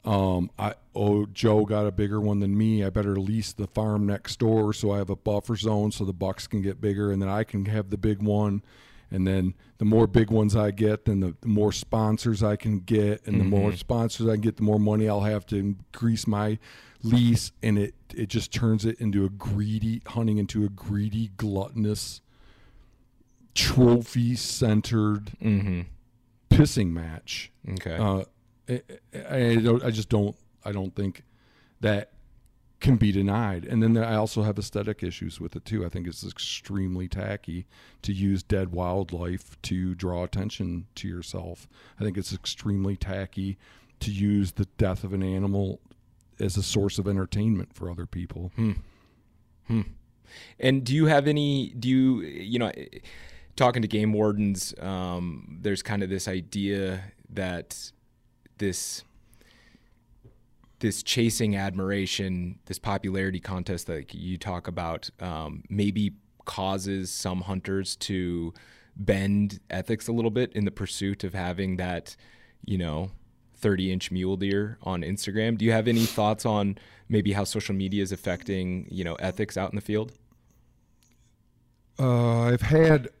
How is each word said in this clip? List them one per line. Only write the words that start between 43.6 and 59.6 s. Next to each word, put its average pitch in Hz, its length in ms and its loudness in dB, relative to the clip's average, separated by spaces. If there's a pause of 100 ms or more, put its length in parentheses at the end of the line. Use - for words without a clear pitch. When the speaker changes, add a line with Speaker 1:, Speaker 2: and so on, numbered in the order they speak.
Speaker 1:
to 107 120 -4
use 101 400 2
the 101 140 -2 (100)
death 95 260 2
of 95 100 -6
an 95 100 -2
animal 98 580 -2 (580)
as 95 180 -2
a 98 60 0
source 101 360 0
of 98 100 -2
entertainment 98 640 0
for 90 160 -8
other 87 160 -8
people. 87 480 -10
Speaker 2:
Hmm. 113 180 0 (960)
Hmm. 113 140 0 (800)
And 131 240 2
do 127 100 0
you 156 120 6
have 143 200 6
any, 143 440 0
do 120 180 -4
you, 131 320 4
you 92 400 -6
know, 107 100 0 (840)
talking 123 260 4
to 104 60 -2
game 107 240 2
wardens, 104 640 0
um, 90 840 -8
there's 98 200 -2
kind 101 220 -4
of 92 60 -6
this 95 180 -4
idea 95 760 -4 (280)
that 90 600 -8 (680)
this, - 440 -4 (1800)